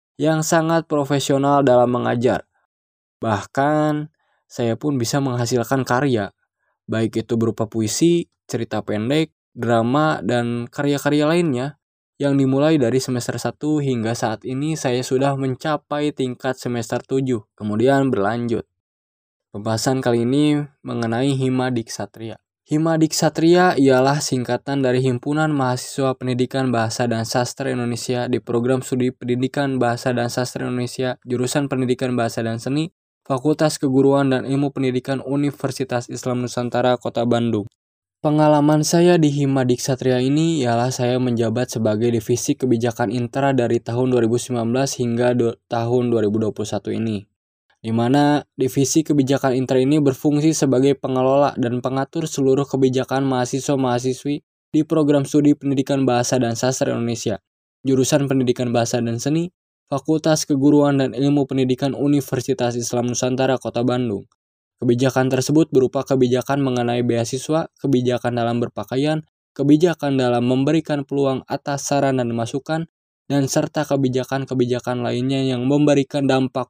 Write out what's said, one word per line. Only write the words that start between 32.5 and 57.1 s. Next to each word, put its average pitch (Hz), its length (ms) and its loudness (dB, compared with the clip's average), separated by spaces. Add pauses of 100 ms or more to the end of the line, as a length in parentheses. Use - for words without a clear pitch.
Seni, 143 320 -4 (400)
Fakultas 151 480 0
Keguruan 139 560 4
dan 120 160 -2
Ilmu 139 240 0
Pendidikan 131 480 -2
Universitas 131 880 -4
Islam 123 400 -4
Nusantara 123 480 0
Kota 117 320 -4
Bandung. 117 400 0 (560)
Pengalaman 151 560 4
saya 175 400 4
di 147 80 4
Hima 135 400 0
Diksatria 127 480 0
ini 147 480 0
ialah 120 240 0
saya 127 320 -2
menjabat 120 560 -2
sebagai 110 320 0
Divisi 117 480 -2
Kebijakan 120 560 0
Intra 127 400 -2
dari 120 320 0
tahun 123 320 0
dua 117 80 4
ribu 117 160 0
sembilan 117 320 -4
belas 135 240 -2
hingga 123 400 0
do-, 117 320 -2
tahun 120 400 0
dua 113 160 2
ribu 107 160 0
dua 107 160 -2
puluh 107 160 -6
satu 107 160 -6
ini, 107 320 -4 (640)
di 113 80 -4
mana 139 480 2 (160)
Divisi 139 480 0
Kebijakan 135 560 0
Intra 131 160 0
ini 135 240 4
berfungsi 147 560 2
sebagai 139 400 2
pengelola 131 640 2
dan 123 240 -2
pengatur 135 400 -4
seluruh 139 400 0
kebijakan 131 640 0
mahasiswa-mahasiswi 131 1120 -2 (320)
di 151 160 4
Program 147 400 2
Studi 147 240 4
Pendidikan 139 560 0
Bahasa 123 320 0
dan 117 160 -2
Sastra 127 400 -2
Indonesia, 117 480 -4 (400)